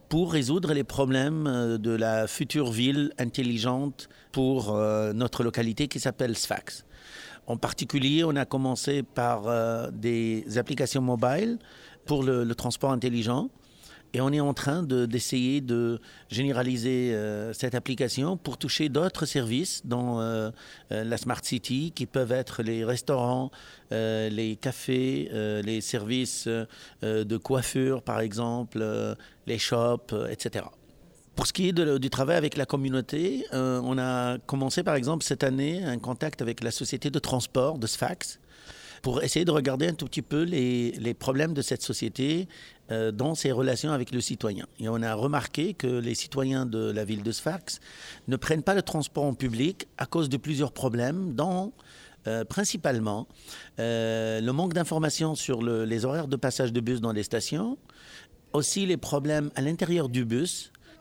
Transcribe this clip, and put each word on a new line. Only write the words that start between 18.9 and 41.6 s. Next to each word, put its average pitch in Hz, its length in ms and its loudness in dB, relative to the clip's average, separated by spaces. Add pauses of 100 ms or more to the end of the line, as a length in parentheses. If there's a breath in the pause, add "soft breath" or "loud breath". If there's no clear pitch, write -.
services 131 600 0
dans, 120 360 0
euh, 113 300 0 (420 loud breath)
euh, 110 100 -2
la 113 140 0
Smart 120 260 -2
City, 139 520 -2
qui 123 120 -4
peuvent 127 260 0
être 127 300 -2
les 113 220 0
restaurants, 127 640 0 (420 loud breath)
euh, 110 360 0
les 110 280 -2
cafés, 131 760 -2
euh, 107 300 -2
les 110 180 -2
services, 120 640 -2
euh, 113 200 -2 (380 loud breath)
euh, 110 200 2
de 110 120 -2
coiffure, 131 640 0
par 110 180 0
exemple, 117 600 -2
euh, 107 340 -2 (320 loud breath)
les 113 120 -2
shops, 117 540 2
euh, 110 160 -2
et 113 100 -6
cetera. - 340 -6 (640)
Pour 156 100 0
ce - 60 -2
qui 190 160 2
est 190 40 2
de, 156 240 4
du 135 140 0
travail 135 260 2
avec 151 200 2
la 139 100 0
communauté, 147 880 0
euh, 131 300 2
on 127 120 0
a 127 420 0
commencé, 135 440 0
par 170 140 2
exemple, 139 280 0
cette 139 200 0
année, 143 400 0
un 123 140 -2
contact 127 440 -4
avec 113 220 -2
la 113 80 0
société - 380 -2
de 131 100 0
transport 131 580 0
de 110 80 -2
Sfax - 540 -4 (600 loud breath)
pour 127 220 0
essayer 156 240 2
de 170 40 4
regarder 139 360 2
un 175 80 0
tout 151 100 -6
petit 135 160 -4
peu 143 220 0
les, 123 480 2
les 117 240 -2
problèmes 147 400 0
de 143 80 0